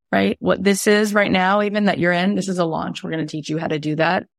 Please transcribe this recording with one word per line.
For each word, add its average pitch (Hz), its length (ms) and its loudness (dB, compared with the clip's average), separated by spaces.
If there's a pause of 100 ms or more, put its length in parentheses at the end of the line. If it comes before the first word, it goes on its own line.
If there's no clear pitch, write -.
(120)
right? 196 280 2
What 180 220 0
this 196 240 2
is 208 280 4
right 202 160 2
now, 190 320 2
even 208 220 -2
that 190 140 2
you're 175 140 2
in, 185 220 0
this 190 140 -2
is 180 100 -4
a 175 60 2
launch. 165 380 -4
We're 170 100 -8
gonna 160 140 -4
teach 156 220 -10
you 156 100 -4
how 160 100 -4
to 156 100 -2
do 151 180 -4
that 170 300 0 (120)